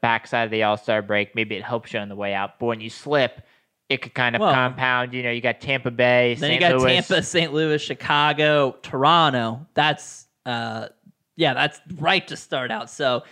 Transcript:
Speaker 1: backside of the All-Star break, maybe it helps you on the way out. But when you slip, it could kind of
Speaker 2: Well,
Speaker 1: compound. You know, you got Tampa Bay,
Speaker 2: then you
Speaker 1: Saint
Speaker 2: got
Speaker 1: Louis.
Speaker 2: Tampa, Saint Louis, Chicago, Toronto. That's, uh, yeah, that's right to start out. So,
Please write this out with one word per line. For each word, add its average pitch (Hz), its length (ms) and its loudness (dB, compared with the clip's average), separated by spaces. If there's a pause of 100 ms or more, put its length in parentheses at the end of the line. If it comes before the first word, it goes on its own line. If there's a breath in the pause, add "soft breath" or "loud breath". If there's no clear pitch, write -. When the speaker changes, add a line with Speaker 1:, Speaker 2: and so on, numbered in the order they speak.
Speaker 1:
backside 117 440 0
of 107 60 -6
the 110 120 0
All-Star 107 400 0
break, 104 320 -2
maybe 110 200 -4
it 95 80 -10
helps 117 300 -8
you 113 60 -4
on 101 100 -8
the 101 60 -14
way 101 180 -6
out. 98 260 -6
But 123 80 -4
when 113 140 -2
you 113 80 -12
slip, 139 520 -2 (480 soft breath)
it 135 120 -2
could 117 140 -14
kind 123 200 2
of 117 60 0
Speaker 2:
Well, 190 120 4
Speaker 1:
compound. 127 600 0
You 127 100 -6
know, 120 80 -2
you 120 100 -4
got 117 200 -2
Tampa 135 300 -4
Bay, 123 440 4
Speaker 2:
then 151 160 -2
you - 80 2
Speaker 1:
Saint - 20 2
Speaker 2:
got 131 180 4
Speaker 1:
Louis. 127 140 4
Speaker 2:
Tampa, 160 300 0
Saint 165 300 -2
Louis, 151 280 0
Chicago, 147 1000 2
Toronto. 135 920 2
That's, - 540 -2 (180)
uh, 113 420 -6 (480)
yeah, 151 180 2
that's 143 260 -2 (180)
right 170 300 0
to 143 100 -12
start 127 340 -6
out. 113 180 -8
So, 127 420 -2